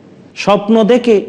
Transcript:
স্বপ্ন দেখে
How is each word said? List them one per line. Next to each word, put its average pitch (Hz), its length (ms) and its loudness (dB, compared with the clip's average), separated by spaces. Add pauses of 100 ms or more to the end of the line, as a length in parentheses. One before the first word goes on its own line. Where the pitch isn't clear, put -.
(360)
স্বপ্ন 208 480 0
দেখে 233 460 0